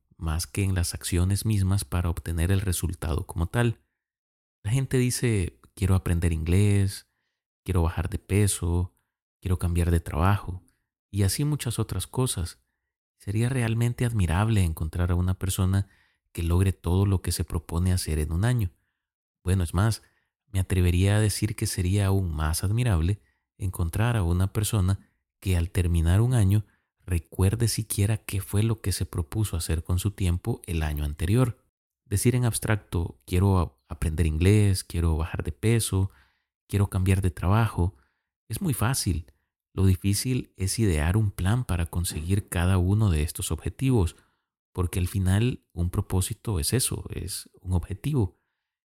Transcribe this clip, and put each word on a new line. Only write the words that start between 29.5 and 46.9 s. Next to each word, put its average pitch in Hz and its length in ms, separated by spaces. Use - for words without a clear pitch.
hacer 82 300
con 90 120
su 101 140
tiempo 90 540
el 80 180
año 73 220
anterior. 110 580
Decir 120 320
en 123 80
abstracto, - 840
"Quiero 95 340
a-, - 180
aprender 82 380
inglés, 95 580
quiero 82 320
bajar - 300
de - 80
peso, 107 580
quiero 101 220
cambiar 95 320
de 90 100
trabajo", 98 640
es 113 120
muy 170 120
fácil. 101 580
Lo 95 140
difícil 101 720
es 95 220
idear 87 360
un 110 160
plan 110 320
para 87 220
conseguir 87 640
cada 92 280
uno 101 320
de 76 140
estos - 280
objetivos, 98 680
porque 92 260
al 90 80
final 101 640
un 87 180
propósito 98 720
es 76 140
eso, - 360